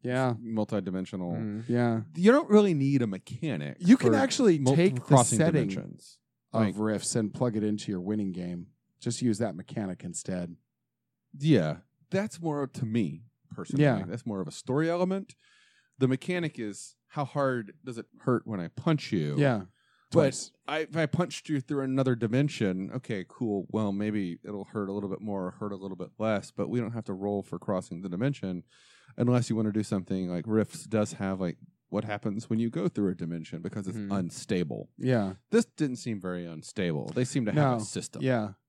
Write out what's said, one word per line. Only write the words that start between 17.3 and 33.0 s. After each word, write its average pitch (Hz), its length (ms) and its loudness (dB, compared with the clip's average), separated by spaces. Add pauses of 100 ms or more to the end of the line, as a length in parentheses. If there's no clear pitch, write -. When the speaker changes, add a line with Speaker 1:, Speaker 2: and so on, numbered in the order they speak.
Speaker 2:
does 120 140 -10
it 113 80 -10 (160)
hurt 123 260 2
when 107 120 -4
I 87 100 -6
punch - 420 0
you? 76 260 0
Speaker 1:
Yeah. 123 260 2 (480)
Speaker 2:
But 165 100 6
Speaker 1:
Twice. 135 300 0 (160)
Speaker 2:
I, 151 120 -2
if 156 180 -4
I 160 80 2
punched - 440 -2
you 147 120 0
through 143 220 -2
another 131 320 2
dimension, 110 800 0
okay, 107 320 -6
cool. 101 420 -4
Well, 107 220 0
maybe 101 520 -2
it'll 101 200 -10
hurt 101 260 -6
a - 20 -6
little 101 180 -4
bit 92 120 -8
more 98 260 -4
or 92 40 -6
hurt 104 200 -8
a 98 40 -8
little 95 220 -10
bit 90 200 -10
less, 107 340 -2
but - 180 -6
we 120 100 -2
don't 117 140 -6
have 113 120 -8
to 101 80 -6
roll 98 300 -4
for - 160 -10
crossing 90 420 -4
the 95 80 -8
dimension 92 540 -4 (540)
unless 120 340 2
you 113 40 2
wanna 110 160 0
do 107 120 0
something 95 460 -2
like 87 180 -4
Rifts 107 380 0
does 107 280 0
have, 95 260 -2
like, 87 180 -2 (320)
what 104 160 -2
happens 107 440 -6
when 110 100 2
you 113 120 0
go 180 160 -2
through 104 240 0